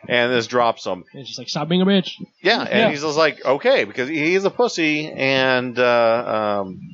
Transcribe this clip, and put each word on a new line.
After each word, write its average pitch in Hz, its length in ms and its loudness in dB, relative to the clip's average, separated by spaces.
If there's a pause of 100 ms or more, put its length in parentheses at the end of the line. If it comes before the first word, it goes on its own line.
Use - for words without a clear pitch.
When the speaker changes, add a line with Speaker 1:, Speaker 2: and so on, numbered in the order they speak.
Speaker 1:
And 120 240 2
just 113 180 0
drops 120 340 0
him. 92 280 -6
Speaker 2:
And 139 80 -16
it's 123 80 -16
just - 100 -14
like, 123 100 -14
"Stop 156 200 -6
being 180 140 2
a 185 40 4
bitch." 196 240 2 (320)
Speaker 1:
Yeah, 208 200 0
and 113 80 -6
Speaker 3:
Yeah. 208 200 2
Speaker 1:
he's 147 120 -4
just 151 160 -2
like, 156 260 0
"Okay," 147 400 2
because 127 240 -4
he, 156 220 -2
he's 190 140 0
a 185 60 2
pussy, 156 640 -2
and, 131 680 0
uh, 113 880 2
um, 92 140 -12 (140)